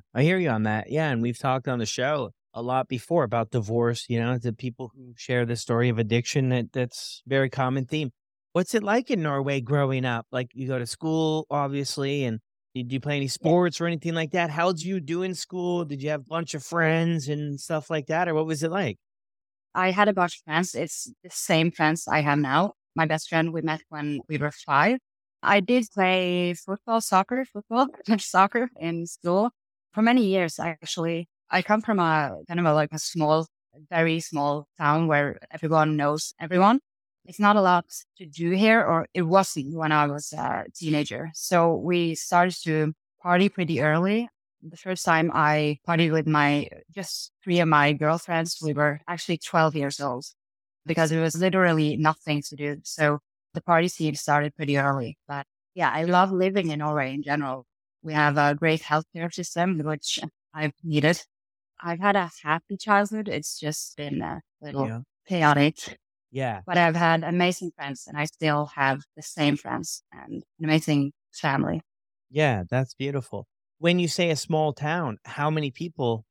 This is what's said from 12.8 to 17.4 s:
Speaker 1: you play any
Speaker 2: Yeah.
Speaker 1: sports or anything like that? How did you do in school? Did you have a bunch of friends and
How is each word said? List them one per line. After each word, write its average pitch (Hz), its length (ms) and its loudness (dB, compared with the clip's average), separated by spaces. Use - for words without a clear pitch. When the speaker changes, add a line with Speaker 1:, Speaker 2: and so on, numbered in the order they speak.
Speaker 1:
you 135 60 -2
play 147 160 -4
any 139 100 -2
Speaker 2:
Yeah. 127 60 -4
Speaker 1:
sports 170 500 2
or 170 60 -2
anything 165 260 -4
like 160 200 -4
that? 170 180 0
How 170 200 0
did 160 120 -6
you 190 160 -4
do 165 240 -4
in 185 100 -4
school? 175 500 -4
Did 139 200 -8
you 147 80 -2
have 147 100 -4
a 120 80 -18
bunch 165 240 -6
of 143 100 -8
friends 165 640 2
and 147 320 -4